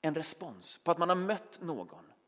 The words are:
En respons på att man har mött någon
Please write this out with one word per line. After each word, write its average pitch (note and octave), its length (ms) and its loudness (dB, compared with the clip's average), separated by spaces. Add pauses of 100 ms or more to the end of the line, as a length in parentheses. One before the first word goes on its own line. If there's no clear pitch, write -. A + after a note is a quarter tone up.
En D#3 140 0
respons D3+ 680 -8
på E3+ 80 4
att E3 60 6
man F3 120 4
har F#3 60 8
mött F#3+ 460 -2
någon C3 520 -8 (140)